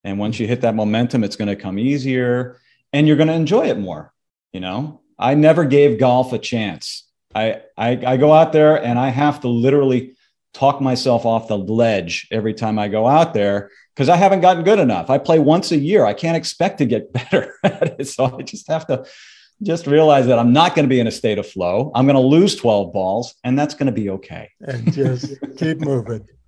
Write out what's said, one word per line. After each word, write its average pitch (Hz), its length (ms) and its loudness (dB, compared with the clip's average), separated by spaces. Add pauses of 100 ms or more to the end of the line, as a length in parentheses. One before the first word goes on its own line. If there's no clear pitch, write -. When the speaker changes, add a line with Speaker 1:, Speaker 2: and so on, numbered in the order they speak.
Speaker 1:
And 98 160 -8
once 113 200 -6
you 110 80 -4
hit 120 140 -4
that 113 140 0
momentum, 110 480 -2
it's 98 120 -6
gonna 104 200 -4
come 95 240 -8
easier 127 800 -2 (340)
and 151 140 4
you're 151 100 4
gonna 160 160 2
enjoy 170 340 0
it 107 120 -4
more. 85 340 -10 (400)
You 92 60 -10
know, 107 420 -8 (160)
I 123 180 0
never 156 300 4
gave 143 340 4
golf 127 320 2
a 113 80 -4
chance. - 680 -8 (240)
I, 110 280 -4 (160)
I, 120 280 -2
I 127 120 0
go 147 140 4
out 160 220 6
there 151 300 4
and 120 160 -2
I 131 100 0
have 139 320 -2
to 127 60 -6
literally 127 680 0 (380)
talk 139 260 0
myself 123 460 0
off 113 240 -2
the 107 80 -2
ledge 101 760 -2
every 110 220 -4
time 107 260 -4
I 104 80 -4
go 107 200 -2
out 165 260 2
there 101 380 -2 (240)
'cause 135 120 0
I 175 80 4
haven't 190 260 4
gotten 175 220 2
good 202 160 4
enough. 110 300 0
I 135 80 2
play 160 220 2
once 160 320 2
a 160 60 2
year. 151 280 2
I 104 80 0
can't 165 240 -4
expect 156 400 -4
to 143 80 0
get 110 280 -4
<laughs> - 0 -
better - 500 -4
at - 360 -2
it. 139 80 -8
So 127 320 -4
I - 40 -12
just - 260 -16
have 160 180 -6
to - 180 -4 (580)
just 160 240 -4
realize 143 400 6
that 123 100 4
I'm 120 140 4
not 165 240 4
gonna 143 140 2
be 127 100 4
in 113 80 0
a 104 40 -4
state 107 260 -2
of 101 100 -8
flow. 98 480 -4
I'm 127 100 4
gonna 139 140 4
lose 156 380 4
twelve 101 340 0
balls, 98 440 -4 (100)
and 127 120 -2
that's 147 160 -2
gonna 131 200 -4
be 101 160 -4
okay. 104 400 -12 (120)
Speaker 2:
And 120 300 -4
just 135 420 -4 (140)
Speaker 1:
<laughs> - 100 -20
Speaker 2:
keep 160 220 -4
moving. 117 460 -6 (220)